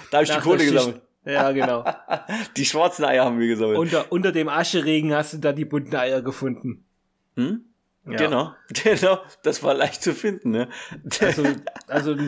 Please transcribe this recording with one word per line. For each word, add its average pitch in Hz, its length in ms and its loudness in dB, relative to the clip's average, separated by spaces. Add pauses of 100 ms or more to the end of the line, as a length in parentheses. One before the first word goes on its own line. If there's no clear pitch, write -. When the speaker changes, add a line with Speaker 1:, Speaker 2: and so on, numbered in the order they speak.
(120)
Speaker 1:
Da 143 60 2
hab 151 60 6
ich 147 60 0
die 151 60 0
Speaker 2:
Nach 151 80 -2
Speaker 1:
Kohle 180 160 4
Speaker 2:
der 160 60 2
Schicht. 139 120 4
Speaker 1:
gesammelt. 123 240 0 (220)
Speaker 2:
Ja, 139 280 2
genau. 123 340 0 (360)
Speaker 1:
<laughs> 214 360 -8
Die 139 80 0
schwarzen 160 400 2
Eier 131 200 4
haben 120 140 0
wir 117 80 2
gesammelt. 110 300 2
Speaker 2:
Unter, 160 340 0
unter 185 200 0
dem 160 180 0
Ascheregen 156 640 0
hast 147 200 -2
du 160 40 -10
da 147 160 0
die 147 120 -6
bunten 147 300 -4
Eier 131 280 0
gefunden. 127 600 -6 (520)
Speaker 1:
Hm? 175 300 -4 (420)
Speaker 2:
Ja. 113 100 -8
Speaker 1:
Genau. 151 440 0
<laughs> - 220 -8
Genau. 185 360 4 (240)
Das - 180 -2
war 143 140 2
leicht 139 260 0
zu 156 140 0
finden, 190 340 -4
ne? 117 180 0 (280)
<laughs> - 260 -8
Speaker 2:
Also, 156 220 2 (420)
also 147 300 -2 (120)